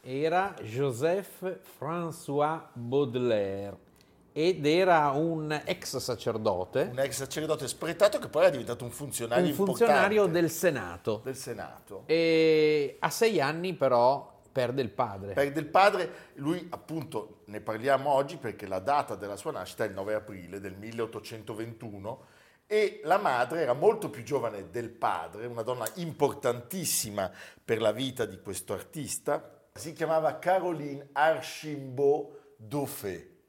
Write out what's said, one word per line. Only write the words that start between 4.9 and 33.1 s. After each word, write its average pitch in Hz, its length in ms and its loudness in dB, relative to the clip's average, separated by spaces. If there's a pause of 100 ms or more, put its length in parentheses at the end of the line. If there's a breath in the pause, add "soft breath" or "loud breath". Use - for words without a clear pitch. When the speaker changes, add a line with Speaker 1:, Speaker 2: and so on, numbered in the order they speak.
Speaker 1:
un 151 520 -2
ex - 320 -6
sacerdote. 110 960 -2
Speaker 2:
Un 123 60 -6
ex 135 160 -2
sacerdote 139 520 -4
spretato 165 520 2
che 117 100 -6
poi 156 160 4
è 180 60 10
diventato 120 340 -6
un 104 60 -8
funzionario 123 560 0
Speaker 1:
Un 147 80 0
funzionario 208 680 4
Speaker 2:
importante. 170 160 2
Speaker 1:
del 165 100 4
Senato. 107 760 -2
Speaker 2:
Del 127 120 -6
Senato. 98 680 -12
Speaker 1:
E 156 960 6
a 160 80 2
sei 220 320 2
anni 165 320 0
però 131 600 4 (180)
perde 127 300 0
il 110 80 -2
padre. 101 420 -4
Speaker 2:
Perde 143 260 0
il 151 80 -4
padre, 185 440 4 (240 loud breath)
lui 160 340 -4
appunto, - 760 -8
ne 104 160 -12
parliamo 131 480 0
oggi 143 260 2
perché 107 300 -8
la 95 120 -4
data 131 360 0
della 101 220 -8
sua 151 160 -8
nascita 104 320 -6
è - 40 -2
il 95 60 -8
nove 98 180 -4
aprile 98 480 -8
del 92 160 -10
milleottocentoventuno 110 1500 -10 (420 soft breath)
e 208 380 0
la 170 140 4
madre 143 440 2
era 123 100 2
molto 165 380 2
più 120 120 -12
giovane 113 480 -4
del 117 200 -6
padre, 98 560 -4
una 117 160 -8
donna 120 320 -4
importantissima 123 1400 -2 (340 loud breath)
per 113 160 0
la 107 120 4
vita 127 320 -4
di 98 160 -10
questo 101 320 -8
artista. 147 800 -4 (220)
Si - 200 -12
chiamava 160 460 0
Caroline 165 720 0
Archimbaud 143 1160 0 (300 loud breath)
Dauphé. 107 760 -6 (180)